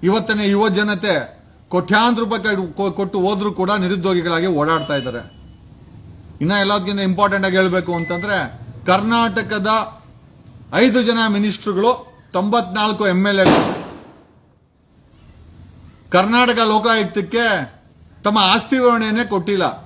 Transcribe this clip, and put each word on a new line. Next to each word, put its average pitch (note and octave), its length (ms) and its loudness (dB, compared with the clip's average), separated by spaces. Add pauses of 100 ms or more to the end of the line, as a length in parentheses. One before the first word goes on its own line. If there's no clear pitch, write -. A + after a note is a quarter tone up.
ಇವತ್ತನೇ G#3 460 0
ಯುವ G3+ 200 2
ಜನತೆ G3+ 460 0 (540)
ಕೋಟ್ಯಾಂತರ G#3 520 2
ರೂಪಾಯಿ A3 220 -2
ಕೈ-, F#3+ 320 -2
ಕೊ-, G3 180 -2
ಕೊಟ್ಟು G3 280 -4
ಹೋದ್ರೂ G3+ 320 0
ಕೂಡ F#3 180 -2
ನಿರುದ್ಯೋಗಿಗಳಾಗಿ F3+ 760 0
ಓಡಾಡ್ತಾ D3+ 500 0
ಇದ್ದಾರೆ. B2 260 -6 (1160)
ಇನ್ನ E3 120 0
ಎಲ್ಲದಕ್ಕಿಂತ G3+ 480 0
ಇಂಪಾರ್ಟೆಂಟ್ G3 460 0
ಆಗಿ F#3 100 0
ಹೇಳ್ಬೇಕು F3+ 380 0
ಅಂತಂದ್ರೆ, F3 420 -4 (500)
ಕರ್ನಾಟಕದ G#3+ 840 0 (1040)
ಐದು A#3+ 300 2
ಜನ A3+ 160 0 (100)
ಮಿನಿಸ್ಟ್ರುಗಳು, G3+ 640 0 (400)
ತೊಂಬತ್ನಾಲ್ಕು G#3 760 0
ಎಂ F#3 180 2
ಎಲ್ G3+ 140 2
ಎಗಳು E3+ 240 4 (2500)
ಕರ್ನಾಟಕ A#3 480 2
ಲೋಕಾಯುಕ್ತಕ್ಕೆ G#3+ 880 0 (800)
ತಮ್ಮ G#3 140 2
ಆಸ್ತಿ G#3 400 2
ವಿವರಣೆಯನ್ನೇ A#3 460 2
ಕೊಟ್ಟಿಲ್ಲ. F#3+ 420 -2 (200)